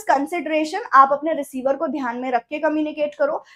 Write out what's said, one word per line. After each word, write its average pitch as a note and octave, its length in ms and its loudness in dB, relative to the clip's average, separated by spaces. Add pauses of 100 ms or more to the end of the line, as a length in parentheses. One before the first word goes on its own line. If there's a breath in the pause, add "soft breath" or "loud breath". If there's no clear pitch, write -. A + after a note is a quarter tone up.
(100)
consideration, D#4 680 0 (120)
आप C4+ 200 8
अपने D4 200 -2
रिसीवर C#4 440 -2
को D#4 100 -4
ध्यान B3+ 300 -6
में B3+ 140 -6
रख A#3+ 120 0
के D4 160 -8
कम्युनिकेट D4+ 560 -2
करो, D4 300 -2 (120)